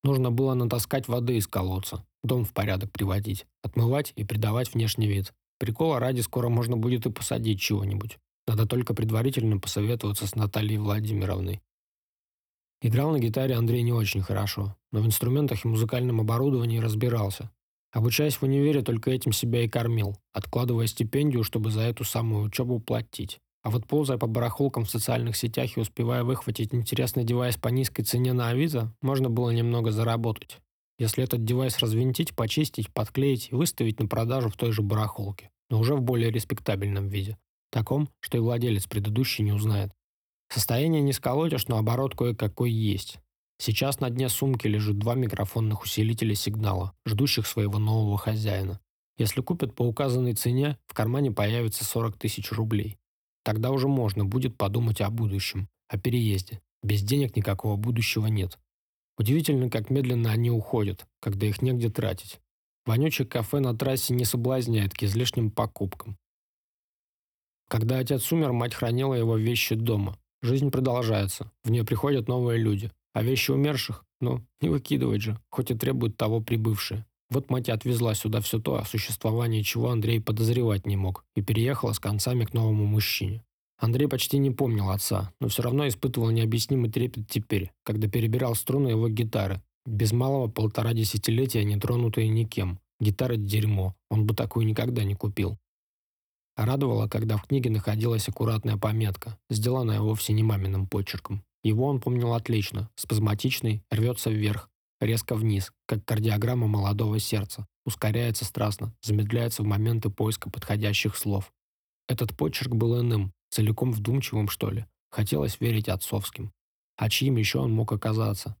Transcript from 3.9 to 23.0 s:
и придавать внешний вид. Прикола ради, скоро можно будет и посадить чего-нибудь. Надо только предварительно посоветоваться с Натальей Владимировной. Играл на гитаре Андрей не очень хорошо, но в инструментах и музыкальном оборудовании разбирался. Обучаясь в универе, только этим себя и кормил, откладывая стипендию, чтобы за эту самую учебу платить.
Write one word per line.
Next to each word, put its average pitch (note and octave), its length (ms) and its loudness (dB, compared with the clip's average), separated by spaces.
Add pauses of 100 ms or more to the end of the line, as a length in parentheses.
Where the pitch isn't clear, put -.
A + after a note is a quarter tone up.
и A2 80 -4
придавать A2 480 -2
внешний A2 340 0
вид. G2+ 280 -2 (240)
Прикола C3+ 420 0
ради, B2+ 220 0
скоро A#2+ 260 -2
можно A#2 300 2
будет A#2 260 0
и - 60 0
посадить A2+ 500 -2
чего-нибудь. G2+ 580 -2 (320)
Надо A2 160 2
только A#2+ 280 0
предварительно A2+ 640 2
посоветоваться G#2+ 680 -2
с - 80 -6
Натальей G#2+ 440 0
Владимировной. G2 840 -2 (1200)
Играл C3 300 2
на D3 80 2
гитаре C3 340 0
Андрей A#2 280 2
не A#2+ 100 2
очень G#2 300 0
хорошо, G2 520 -4 (160)
но G#2+ 120 0
в A2 40 4
инструментах B2 580 0
и A#2+ 40 0
музыкальном A#2 520 0
оборудовании A#2 580 2
разбирался. A2+ 720 0 (400)
Обучаясь B2 420 2
в - 80 -4
универе, C#3 400 4
только A#2 300 0
этим B2 200 0
себя A#2 300 0
и A#2 60 0
кормил, A2+ 480 0 (160)
откладывая A#2 560 0
стипендию, B2 560 0
чтобы A2 260 -2
за A2 120 0
эту A#2 200 -2
самую G#2+ 440 0
учебу A#2+ 340 -2
платить. A2+ 580 -6 (240)